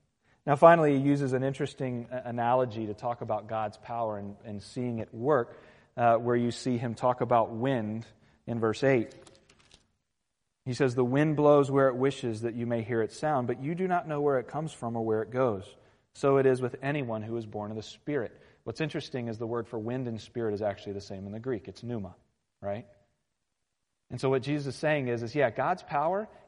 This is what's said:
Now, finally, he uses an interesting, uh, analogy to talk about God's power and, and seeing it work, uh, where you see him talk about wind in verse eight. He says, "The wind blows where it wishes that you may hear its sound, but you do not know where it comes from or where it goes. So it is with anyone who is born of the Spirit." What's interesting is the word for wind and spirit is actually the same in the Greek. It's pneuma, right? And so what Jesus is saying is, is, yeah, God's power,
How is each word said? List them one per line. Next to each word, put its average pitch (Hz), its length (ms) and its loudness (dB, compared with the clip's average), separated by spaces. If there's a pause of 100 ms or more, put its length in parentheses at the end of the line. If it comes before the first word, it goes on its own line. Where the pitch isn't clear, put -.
(460)
Now, 147 100 4
finally, 156 440 8
he 135 40 0
uses 139 300 2
an 131 100 0
interesting, 131 680 -4
uh, 127 140 -6
analogy 120 600 0
to 104 60 -6
talk 120 280 -6
about 110 260 -4
God's 110 300 -6
power 117 400 -6
and, 101 260 -10
and 104 180 -10
seeing 123 380 -6
it - 140 -10
work, 120 460 0 (380)
uh, 117 200 6
where 120 180 2
you 120 160 2
see 123 260 -2
him 120 160 -4
talk 123 280 0
about 117 300 4
wind 113 540 -2 (400)
in 117 140 -4
verse 110 240 2
eight. 135 320 2 (1500)
He 127 80 -4
says, 127 200 2
"The 127 120 4
wind 143 320 2
blows 147 340 6
where 135 160 6
it 123 80 2
wishes 123 460 -2
that 113 120 -4
you 120 140 -6
may 117 160 -2
hear 113 180 -2
its 107 160 -4
sound, 143 300 0
but 123 160 -4
you 156 100 -4
do 185 140 -2
not 175 200 -2
know 147 140 -2
where 143 160 2
it 117 100 -2
comes 156 260 -6
from 117 220 -6
or 113 80 -2
where 110 200 0
it 110 80 -8
goes. 117 440 -2 (380)
So 139 240 4
it 135 80 4
is 127 160 4
with 120 200 -4
anyone 131 400 -4
who 113 160 -6
is 113 80 -6
born 107 260 -8
of 110 60 -8
the 104 60 -8
Spirit." - 540 -6 (280)
What's 120 160 -8
interesting 135 480 -6
is 110 80 -8
the 117 100 -6
word 117 200 -4
for 117 120 -8
wind 120 300 -4
and 113 100 -8
spirit 113 340 -4
is 101 80 -4
actually 101 320 -4
the 98 80 -8
same 98 240 -12
in 101 60 -10
the 107 80 -10
Greek. 117 300 -6
It's - 140 -16
pneuma, 107 320 -8 (440)
right? 101 260 -8 (1200)
And 123 100 -8
so 135 100 0
what 135 120 2
Jesus 143 260 -4
is 131 80 -8
saying 151 320 0
is, 120 160 -2
is, 113 100 -8
yeah, 135 160 2
God's 170 340 -2
power, 170 440 -4 (200)